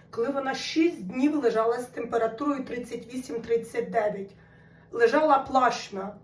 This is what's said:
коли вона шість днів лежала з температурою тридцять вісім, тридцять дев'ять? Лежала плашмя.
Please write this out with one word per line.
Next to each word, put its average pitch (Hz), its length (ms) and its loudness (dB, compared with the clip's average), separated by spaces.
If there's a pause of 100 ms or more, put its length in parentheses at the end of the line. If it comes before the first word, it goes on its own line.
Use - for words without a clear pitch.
(100)
коли 233 180 -2
вона 269 260 -2
шість 311 520 0
днів 262 300 2
лежала 233 420 2
з 254 80 -6
температурою 240 800 -2
тридцять 240 500 -10
вісім, 233 260 -6
тридцять 233 500 -2
дев'ять? 208 400 -2 (640)
Лежала 269 460 6
плашмя. 240 840 0